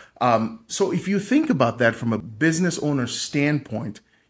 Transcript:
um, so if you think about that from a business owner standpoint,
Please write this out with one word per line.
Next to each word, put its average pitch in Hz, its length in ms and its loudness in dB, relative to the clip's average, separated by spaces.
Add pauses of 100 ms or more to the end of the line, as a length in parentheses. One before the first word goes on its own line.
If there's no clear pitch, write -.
(220)
um, 113 460 2
so - 260 -2
if 185 140 -2
you 196 120 2
think 294 300 2
about 117 300 2
that 113 160 4
from 117 180 -2
a 110 60 0
business 160 600 0
owner 143 280 -2
standpoint, 120 920 -2 (300)